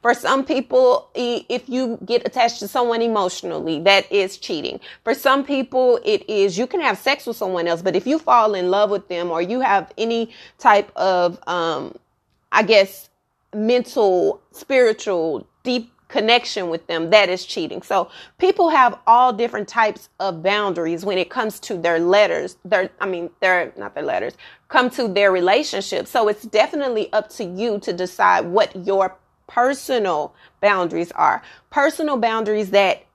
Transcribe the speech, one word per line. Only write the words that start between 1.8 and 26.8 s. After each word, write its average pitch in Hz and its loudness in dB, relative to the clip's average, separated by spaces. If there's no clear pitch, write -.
get 233 -2
attached 240 0
to 202 -10
someone 233 0
emotionally, 180 -4
that 196 4
is 190 -2
cheating. - -8
For 226 0
some 277 2
people, 262 2
it - -2
is, 196 0
you 233 0
can 349 -4
have 277 0
sex 285 -2
with 233 -8
someone 180 -4
else, 170 -2
but 185 0
if 180 -2
you 294 0
fall 220 2
in 180 -2
love 202 2
with 196 -4
them 175 -6
or 165 -2
you 190 -4
have 196 0
any 226 -2
type 208 4
of, 180 2
um, 165 -4
I 220 4
guess, 196 2
mental, 208 0
spiritual, 208 0
deep 247 -4
connection 220 0
with 165 -6
them, 165 -4
that 202 6
is 180 -6
cheating. - -8
So 185 -2
people 370 2
have 262 4
all 247 6
different 214 -4
types - -2
of 180 -4
boundaries 175 -2
when 190 -2
it 180 -2
comes 220 -6
to - -8
their 165 0
letters, 170 2
their, 185 -2
I 196 -4
mean, 175 -6
their, 180 0
not 101 -14
their 147 -8
letters, 107 -4
come 254 2
to 240 -4
their 196 2
relationship. 190 -2
So 220 0
it's 208 -6
definitely 247 -2